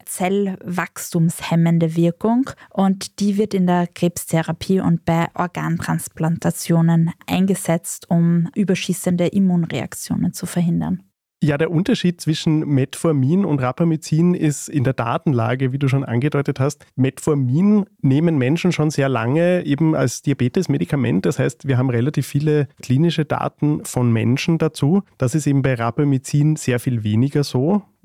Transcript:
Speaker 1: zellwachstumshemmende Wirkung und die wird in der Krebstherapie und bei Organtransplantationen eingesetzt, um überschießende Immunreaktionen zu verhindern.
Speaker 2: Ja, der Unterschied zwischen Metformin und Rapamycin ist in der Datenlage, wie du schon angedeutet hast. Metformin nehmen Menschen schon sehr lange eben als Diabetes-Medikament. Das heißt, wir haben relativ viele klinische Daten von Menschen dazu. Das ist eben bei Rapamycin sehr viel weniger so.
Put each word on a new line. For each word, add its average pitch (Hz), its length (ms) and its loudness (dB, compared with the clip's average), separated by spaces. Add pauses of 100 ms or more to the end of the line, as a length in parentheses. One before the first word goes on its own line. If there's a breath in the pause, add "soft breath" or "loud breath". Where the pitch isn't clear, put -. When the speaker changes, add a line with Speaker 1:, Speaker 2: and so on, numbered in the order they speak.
Speaker 1:
zellwachstumshemmende 170 1900 -2
Wirkung 214 540 0 (220 loud breath)
und 190 480 -2
die 202 180 0
wird 208 160 0
in 185 140 2
der 175 200 2
Krebstherapie 170 920 -2
und - 240 0
bei 170 280 0
Organtransplantationen 165 1800 0 (160)
eingesetzt, 180 800 -2
um 170 460 2
überschießende 180 720 -2
Immunreaktionen 175 1080 -2
zu - 140 -10
verhindern. 170 560 -2 (400)
Speaker 2:
Ja, 147 140 2
der 160 140 -2
Unterschied 175 500 0
zwischen 156 460 0
Metformin 147 800 0
und 147 180 0
Rapamycin 165 720 0
ist - 340 -2
in 147 140 -2
der 127 100 2
Datenlage, 123 800 -2
wie 139 80 -6
du 143 80 0
schon 135 160 0
angedeutet 139 560 -2
hast. 139 260 -2 (100)
Metformin 151 920 2 (140)
nehmen 151 380 2
Menschen 147 340 2
schon 151 200 0
sehr 139 180 0
lange 151 560 0
eben 156 300 2
als 139 260 -2
Diabetes-Medikament. 139 1040 0
Das 156 140 0
heißt, 139 280 -4
wir 131 120 2
haben 135 100 0
relativ 123 380 -2
viele 151 400 0 (160)
klinische 151 420 2
Daten - 580 -2
von 123 300 0
Menschen 117 460 0
dazu. 160 420 0 (160 soft breath)
Das 127 160 0
ist 151 140 -2
eben 139 160 2
bei 135 100 0
Rapamycin 143 840 0
sehr 120 220 -2
viel 117 240 -2
weniger 120 400 2
so. 151 380 0 (240)